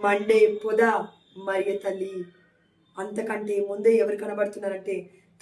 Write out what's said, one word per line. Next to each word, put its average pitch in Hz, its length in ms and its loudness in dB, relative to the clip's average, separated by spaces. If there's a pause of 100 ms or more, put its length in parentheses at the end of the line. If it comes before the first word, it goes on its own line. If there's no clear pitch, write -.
మండే 208 600 4
పొద 220 180 2 (560)
మరియ 196 380 -2
తల్లి. 190 480 -8 (720)
అంతకంటే 208 640 -4
ముందే 208 360 2
ఎవరు 208 200 2
కనబడుతున్నారంటే, 202 920 -6 (320)